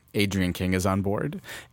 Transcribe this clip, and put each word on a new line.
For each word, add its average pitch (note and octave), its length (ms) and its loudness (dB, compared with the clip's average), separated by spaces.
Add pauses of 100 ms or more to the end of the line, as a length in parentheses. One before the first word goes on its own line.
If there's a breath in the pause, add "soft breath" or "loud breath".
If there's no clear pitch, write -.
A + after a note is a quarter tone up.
(160)
Adrienne F#2+ 360 2
King F#2 220 0
is F#2 120 2
on G2 160 2
board, B2 380 -2 (320 loud breath)